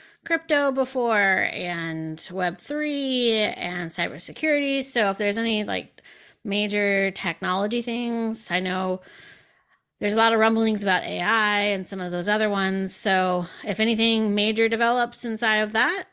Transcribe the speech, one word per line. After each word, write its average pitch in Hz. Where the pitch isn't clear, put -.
crypto 302
before 233
and 160
Web 180
three 277
and 180
cybersecurity. 277
So 226
if 196
there's 208
any, 226
like, -
major 202
technology 190
things, 233
I 185
know 185
there's 208
a 220
lot 226
of 226
rumblings 220
about 185
A 180
I 208
and 196
some 190
of 180
those 175
other 214
ones. 190
So 185
if 202
anything 220
major 220
develops 233
inside 220
of 214
that, 302